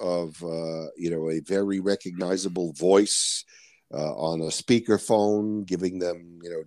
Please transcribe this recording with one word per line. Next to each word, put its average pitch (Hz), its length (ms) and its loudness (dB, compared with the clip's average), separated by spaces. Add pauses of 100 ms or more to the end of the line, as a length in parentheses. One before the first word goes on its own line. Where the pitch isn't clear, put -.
of, 87 420 -2
uh, 82 440 -6 (100)
you 82 140 -2
know, 80 180 -2
a 80 120 0
very 98 400 0
recognizable 92 920 -2
voice, 98 720 4 (480)
uh, 76 220 -2
on 82 260 -2
a 82 40 0
speakerphone 107 1200 2
giving 90 320 -2
them, 87 440 -6
you 85 60 -12
know, 82 180 -6